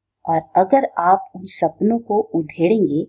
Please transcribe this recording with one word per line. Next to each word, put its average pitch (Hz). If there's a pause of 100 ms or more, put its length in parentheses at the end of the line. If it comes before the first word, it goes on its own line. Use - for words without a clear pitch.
(260)
और 165 (160)
अगर 226
आप 185
उन 185
सपनों 196
को 214
उधेड़ेंगे, 170